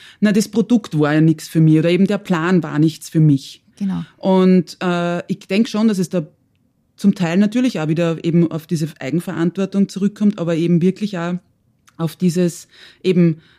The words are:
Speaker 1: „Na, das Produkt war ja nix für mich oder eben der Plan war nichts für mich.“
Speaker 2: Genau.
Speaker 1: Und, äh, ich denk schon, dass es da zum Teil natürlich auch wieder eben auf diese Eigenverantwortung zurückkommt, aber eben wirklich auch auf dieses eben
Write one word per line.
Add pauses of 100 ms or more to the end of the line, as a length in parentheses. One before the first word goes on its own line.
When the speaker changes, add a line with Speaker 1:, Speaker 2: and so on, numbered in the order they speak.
(200)
Speaker 1:
„Na,
das
Produkt
war
ja
nix
für
mich
oder
eben
der
Plan
war
nichts
für
mich.“ (140)
Speaker 2:
Genau. (140)
Speaker 1:
Und,
äh, (120)
ich
denk
schon,
dass
es
da (720)
zum
Teil
natürlich
auch
wieder
eben
auf
diese (120)
Eigenverantwortung
zurückkommt,
aber
eben
wirklich
auch (640)
auf
dieses (360)
eben (220)